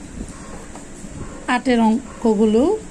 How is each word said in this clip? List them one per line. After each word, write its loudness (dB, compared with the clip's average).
আটের 2
অঙ্কগুলো। 4